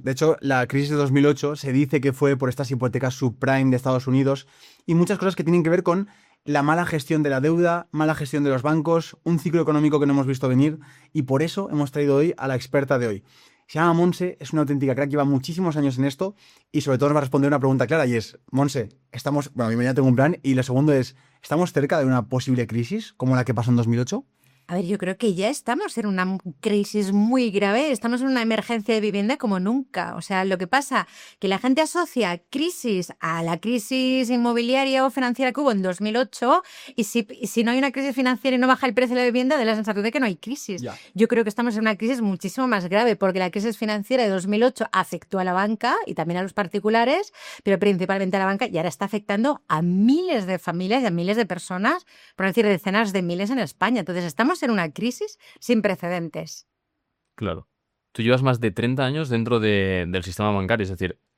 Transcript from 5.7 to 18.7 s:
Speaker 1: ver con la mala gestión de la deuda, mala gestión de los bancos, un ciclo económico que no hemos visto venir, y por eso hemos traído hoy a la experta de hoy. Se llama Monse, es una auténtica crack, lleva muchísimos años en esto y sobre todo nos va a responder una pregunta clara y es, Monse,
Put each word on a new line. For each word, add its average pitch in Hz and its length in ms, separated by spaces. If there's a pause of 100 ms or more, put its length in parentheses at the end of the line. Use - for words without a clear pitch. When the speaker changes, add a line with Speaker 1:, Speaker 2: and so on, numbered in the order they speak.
Speaker 1:
ver 180 120
con 180 240 (380)
la 147 180
mala 160 240
gestión 151 360
de 147 60
la 135 120
deuda, 170 500
mala 156 240
gestión 147 280
de 143 60
los 131 140
bancos, 160 600
un 165 160
ciclo 170 220
económico 151 400
que 143 60
no 139 80
hemos 139 120
visto 135 220
venir, 143 300 (340)
y 156 100
por 135 200
eso 180 280
hemos 147 200
traído 143 260
hoy 156 220
a 131 100
la 131 60
experta 135 440
de 120 80
hoy. 104 180 (420)
Se - 120
llama 170 140
Monse, 175 480
es 143 140
una 156 80
auténtica 139 320
crack, 139 160
lleva 143 140
muchísimos 151 520
años 139 220
en 135 80
esto 190 300 (360)
y 151 100
sobre 135 140
todo 143 140
nos 151 60
va 151 40
a - 20
responder 139 260
una 147 100
pregunta 131 280
clara 151 200
y 120 80
es, - 240 (120)
Monse, 135 380 (240)